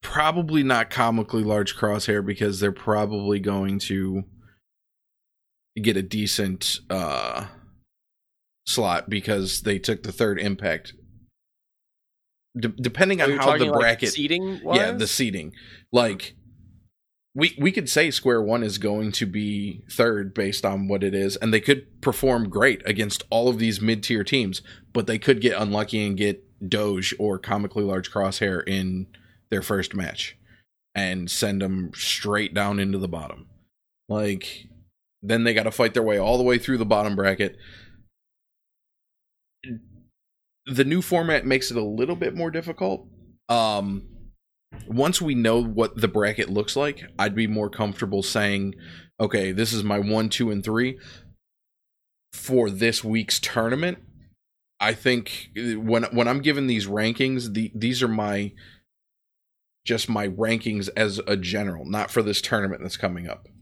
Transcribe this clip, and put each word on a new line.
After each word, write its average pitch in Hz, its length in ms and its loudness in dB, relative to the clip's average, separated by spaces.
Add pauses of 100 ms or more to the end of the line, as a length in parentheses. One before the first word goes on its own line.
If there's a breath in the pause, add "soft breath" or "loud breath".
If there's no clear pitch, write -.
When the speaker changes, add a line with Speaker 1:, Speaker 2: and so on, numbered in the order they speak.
Speaker 1:
probably 156 600 2
not 123 280 2
comically 113 520 0
large 104 340 0
Crosshair, 104 480 0
because 101 360 -2
they're 101 120 2
probably 104 680 0
going 98 400 0
to 95 440 -2 (1600 soft breath)
get 104 160 2
a 95 60 0
decent, 98 760 -2 (120)
uh, 71 560 -4 (1200 loud breath)
slot 92 420 0
because 98 540 -2
they 101 160 0
took 104 240 -2
the 104 100 -10
third 101 280 0
impact. 95 520 -2 (1700)
De-, 113 100 -2
depending 143 520 0
Speaker 2:
Are 151 40 4
Speaker 1:
on 139 60 4
Speaker 2:
you 139 80 0
Speaker 1:
how 135 80 2
the 139 60 6
Speaker 2:
talking, 151 180 4
like, 147 100 4
Speaker 1:
bracket 117 300 4
Speaker 2:
seeding 170 500 -2 (120)
Speaker 1:
Yeah, - 200 4
the - 80 -4
Speaker 2:
wise? - 100 0
Speaker 1:
seeding. 95 420 -2 (400 loud breath)
Like, 117 420 2 (1000)
we, 151 240 2
we 156 140 4
could 170 160 -2
say 156 220 4
Square 120 320 2
One 113 200 2
is 101 160 -4
going 104 340 -2
to 113 140 -2
be 101 640 -4
third 104 440 0
based 101 300 -2
on 98 240 0
what 98 160 0
it 98 100 0
is, 98 220 0
and 113 160 0
they 110 80 6
could - 400 0
perform 120 480 2
great 104 380 4
against 104 440 -2
all 117 180 4
of 117 100 2
these 110 220 0
mid-tier 110 440 0
teams, 107 380 0 (300 loud breath)
but 110 140 0
they 110 120 -2
could 113 220 4
get 104 200 2
unlucky 104 460 0
and 98 100 0
get 101 280 0 (240)
Doge 101 500 0
or 101 200 0
comically 101 460 -2
large 95 260 -2
Crosshair 95 560 -2
in 95 400 -2 (440 soft breath)
their 95 120 -2
first 98 320 -2
match - 420 -6 (580 soft breath)
and 92 360 -4
send 101 320 0
'em 95 320 -2
straight - 580 -2
down 101 280 0
into 98 180 0
the 95 100 -2
bottom. 82 380 -10 (640)
Like, 104 560 -2 (560)
then 113 220 2
they 117 100 4
gotta 110 160 2
fight 113 240 2
their 120 80 2
way 107 160 2
all 107 180 4
the 123 80 4
way 123 140 6
through 127 200 0
the 117 60 2
bottom 104 320 2
bracket. 98 400 2 (3000 loud breath)
The 135 180 2
new 160 160 2
format 165 460 2
makes 127 240 2
it 117 80 -2
a 110 40 0
little 113 340 -2
bit 170 200 -2
more 165 140 -2
difficult. 165 560 -4 (420)
Um, 104 580 0 (800)
once 139 360 2
we 147 120 0
know 117 280 4
what 113 340 0
the 110 120 2
bracket 104 420 0
looks 101 260 -2
like, 143 280 -2 (140)
I'd 101 160 0
be 113 120 2
more 107 240 -2
comfortable 101 520 -2
saying, 98 520 0 (440 loud breath)
"Okay, 101 340 0
this 110 200 0
is 110 100 -2
my 104 160 0
one, 107 300 0
two, 117 220 0
and 104 120 -4
three 123 360 -2 (1400 loud breath)
for 120 340 2
this 107 340 0
week's 110 380 -2
tournament." 131 580 -2 (800)
I 110 140 2
think - 640 -2
when, 113 480 0
when 117 240 2
I'm 135 120 0
given 143 280 0
these 110 180 0
rankings, 117 680 0
the, 110 200 -2
these 120 260 0
are 127 80 2
my, 104 440 -2 (1300 loud breath)
just 113 240 -2
my 104 200 0
rankings 107 680 0
as 104 300 0
a 101 100 2
general, 92 480 -4
not 101 280 -4
for 120 100 2
this 101 180 0
tournament 98 420 -2
that's 90 140 -8
coming 87 320 -4
up - 200 -12 (140)